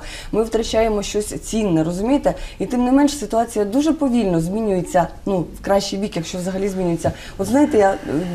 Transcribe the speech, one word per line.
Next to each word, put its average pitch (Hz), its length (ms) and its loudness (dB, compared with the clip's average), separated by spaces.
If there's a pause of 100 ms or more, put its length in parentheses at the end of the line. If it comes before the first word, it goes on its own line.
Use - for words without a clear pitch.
(320)
ми 214 120 2
втрачаємо 220 600 0
щось 202 380 -4
цінне, 196 420 0
розумієте? 220 500 0 (260)
І 196 60 -2
тим 247 200 0
не 247 60 2
менш 285 280 4
ситуація 226 460 0
дуже 285 280 2
повільно 233 480 2
змінюється, 180 640 0 (180)
ну, 196 140 0
в - 220 -6
кращий 196 380 0
бік, 208 160 -4
якщо 170 220 -6
взагалі 190 320 -2
змінюється. 180 420 0 (260)
От 196 100 -2
знаєте, 277 300 4
я, 196 140 6
е, - 60 -2 (380)